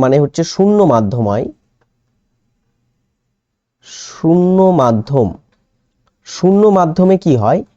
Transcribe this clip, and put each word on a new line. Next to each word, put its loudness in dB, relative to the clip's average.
মানে 2
হচ্ছে -2
শূন্য 0
মাধ্যম 0
হয়, -4
শূন্য -2
মাধ্যম, 0
শূন্য 0
মাধ্যমে 2
কি 0
হয়? -2